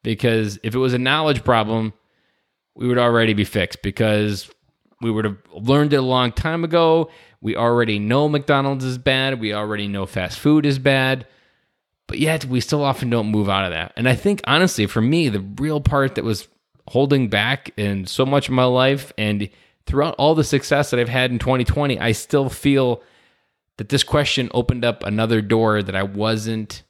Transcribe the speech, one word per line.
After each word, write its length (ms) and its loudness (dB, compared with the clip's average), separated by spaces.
Because 600 0
if 100 -4
it 60 -2
was 140 2
a 40 0
knowledge 460 0
problem, 480 0
we 120 -4
would 100 2
already 360 4
be 100 2
fixed 380 -2
because 680 -2
We 100 -2
would 140 -2
have 120 -4
learned 400 2
it 40 4
a 40 2
long 300 0
time 320 -4
ago. 460 2
We 140 -4
already 440 2
know 280 0
McDonald's 560 0
is 140 -6
bad. 420 -2
We 140 -4
already 340 -4
know 180 -4
fast 340 -6
food 260 4
is 140 0
bad. 460 0
But 120 -8
yet, 260 -2
we 140 -2
still 240 -2
often 260 -2
don't 220 0
move 180 2
out 160 0
of 60 -4
that. 240 -6
And 140 0
I 60 4
think, 300 -2
honestly, 420 2
for 120 -2
me, 300 2
the 120 -2
real 200 -2
part 360 0
that 80 -4
was 240 -4
holding 420 2
back 480 -2
in 300 -2
so 180 0
much 220 0
of 80 -2
my 100 4
life 500 0
and 320 -2
throughout 320 -2
all 160 4
the 100 2
success 460 0
that 100 0
I've 80 0
had 220 0
in 80 -2
twenty 260 0
twenty, 360 0
I 140 0
still 360 0
feel 540 0
that 120 -10
this 140 0
question 500 0
opened 300 0
up 200 -2
another 380 0
door 420 2
that 120 -6
I 80 0
wasn't 880 -4